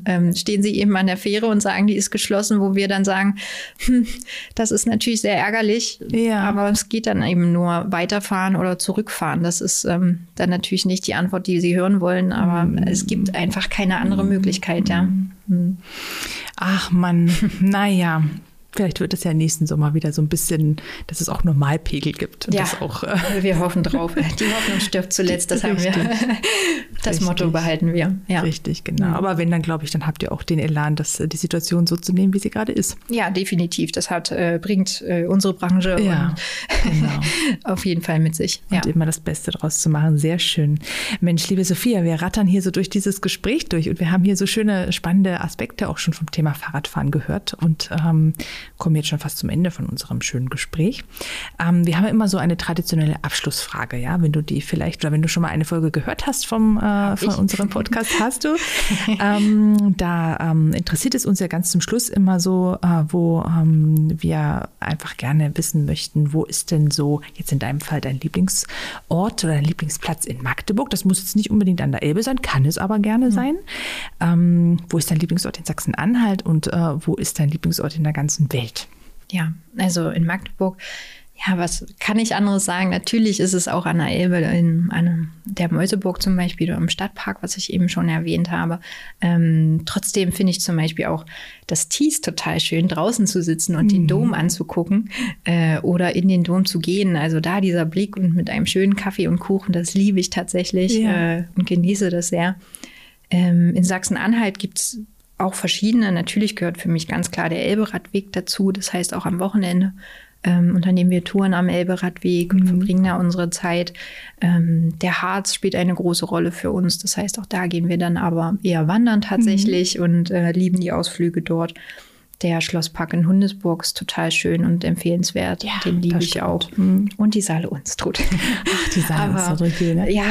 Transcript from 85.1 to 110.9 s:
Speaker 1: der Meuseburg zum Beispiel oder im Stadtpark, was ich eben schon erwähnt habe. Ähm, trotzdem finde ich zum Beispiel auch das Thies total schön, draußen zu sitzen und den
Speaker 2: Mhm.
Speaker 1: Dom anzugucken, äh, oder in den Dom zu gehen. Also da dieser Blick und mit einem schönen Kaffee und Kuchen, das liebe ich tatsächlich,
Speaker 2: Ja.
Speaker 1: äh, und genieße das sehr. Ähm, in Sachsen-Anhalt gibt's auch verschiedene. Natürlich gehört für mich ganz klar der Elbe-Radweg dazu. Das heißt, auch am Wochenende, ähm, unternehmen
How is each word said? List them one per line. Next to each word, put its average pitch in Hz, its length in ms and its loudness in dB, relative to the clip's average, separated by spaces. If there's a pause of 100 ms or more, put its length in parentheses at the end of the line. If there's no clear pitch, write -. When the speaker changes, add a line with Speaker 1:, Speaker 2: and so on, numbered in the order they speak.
Speaker 1:
der 175 260 -2
Meuseburg 185 480 -2
zum 190 160 2
Beispiel 180 320 -2
oder - 80 -2
im 170 140 0
Stadtpark, - 520 -8
was - 140 -6
ich - 160 -8
eben 180 160 2
schon 170 220 0
erwähnt 165 400 -2
habe. 170 280 -2 (440)
Ähm, 160 640 4
trotzdem 190 460 -2
finde 190 180 2
ich 175 100 -2
zum 175 160 -2
Beispiel 160 300 -2
auch 160 180 -4 (420)
das - 220 -2
Thies 302 320 0
total 165 400 -4
schön, 165 280 0
draußen 185 380 0
zu 185 160 0
sitzen 165 340 0
und 208 140 4
den 190 120 4
Speaker 2:
Mhm. 160 60 4
Speaker 1:
Dom 156 260 2
anzugucken, 175 760 0 (360)
äh, 165 340 2
oder 175 360 0
in 180 140 2
den 180 160 4
Dom 180 220 2
zu - 120 -2
gehen. 180 380 0
Also 156 240 0
da 175 220 0
dieser 175 240 2
Blick 196 320 -2
und 175 160 2
mit 175 160 0
einem - 160 -2
schönen 196 300 4
Kaffee 196 320 -2
und 175 100 2
Kuchen, 196 340 -2
das 170 220 -2
liebe 196 260 4
ich 180 80 -2
tatsächlich, 185 680 0
Speaker 2:
Ja. 175 400 2
Speaker 1:
äh, 175 60 -4 (120)
und 180 100 2
genieße 185 440 2
das 170 180 -2
sehr. 180 280 0 (720)
Ähm, 175 440 4
in 180 100 4
Sachsen-Anhalt 196 760 0
gibt's 196 400 -6 (400)
auch 190 160 0
verschiedene. 208 580 0
Natürlich 208 420 0
gehört 175 220 -4
für - 140 -4
mich 165 180 -2
ganz 170 220 -4
klar 170 180 -4
der 165 160 -4
Elbe-Radweg 202 680 -2
dazu. 190 400 -2
Das 190 200 -6
heißt, 180 220 -4
auch 185 100 -6
am 185 140 -2
Wochenende, 190 540 2 (500)
ähm, 175 320 4
unternehmen 180 360 4